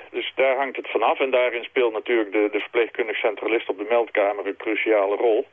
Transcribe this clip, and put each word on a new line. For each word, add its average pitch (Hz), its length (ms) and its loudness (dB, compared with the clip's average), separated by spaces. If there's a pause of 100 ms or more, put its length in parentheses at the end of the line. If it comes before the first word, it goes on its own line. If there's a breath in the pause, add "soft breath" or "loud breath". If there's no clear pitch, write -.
(100)
Dus - 240 -8
daar 131 220 2
hangt 135 200 -4
het - 140 -10
vanaf. 127 300 0
En 135 100 0
daarin 123 340 0
speelt 120 280 0
natuurlijk 107 400 -2
de, 104 200 2
de 104 80 -2
verpleegkundig 110 560 0
centralist 110 520 -2
op 92 100 -4
de 101 100 -6
meldkamer 104 580 2
een 98 100 -4
cruciale 104 600 2
rol. 113 360 2